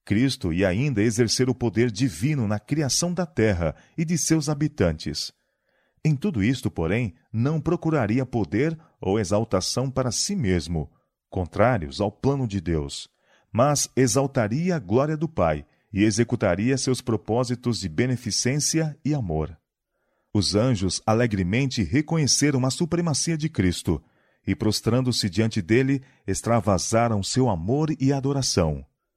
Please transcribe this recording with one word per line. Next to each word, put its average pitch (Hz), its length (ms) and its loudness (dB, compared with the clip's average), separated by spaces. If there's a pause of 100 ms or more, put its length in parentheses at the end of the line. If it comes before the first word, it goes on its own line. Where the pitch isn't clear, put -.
Cristo 104 480 0
ia 92 160 2
ainda 113 320 0
exercer 120 480 0
o 123 60 0
poder 117 360 0
divino 110 560 -2
na 104 120 -2
criação 156 540 -2
da 175 120 -4
terra 92 500 0 (220)
e 165 80 -2
de 165 120 0
seus 156 300 0
habitantes. 104 840 -2 (720)
Em 156 100 2
tudo 139 260 -2
isto, 113 300 0
porém, 95 440 -2 (180)
não 143 260 0
procuraria 139 680 0
poder 123 520 0 (240)
ou 98 180 2
exaltação 104 720 0
para 127 200 -2
si - 220 -4
mesmo, 87 560 0 (400)
contrários 95 680 0
ao 101 100 0
plano 131 380 -2
de 98 140 -4
Deus, 78 480 -4 (420)
mas 135 460 0
exaltaria 135 800 0
a - 20 -4
glória 131 380 0
do 156 100 -2
Pai 78 380 0 (260)
e 98 120 2
executaria 110 760 2
seus 127 240 -2
propósitos 117 800 -2
de 95 100 -4
beneficência 131 1120 -2
e 151 100 0
amor. 80 440 -2 (760)
Os 95 220 2
anjos 104 500 2
alegremente 110 800 0
reconheceram 139 800 0
a 131 40 0
supremacia 165 680 -2
de 156 120 -4
Cristo 87 520 0 (440)
e, 95 100 0
prostrando-se 110 760 0
diante 107 320 0
dele, 131 400 2 (240)
extravasaram 110 960 0
seu 127 280 0
amor 123 500 0
e 135 140 2
adoração. 127 720 -2 (320)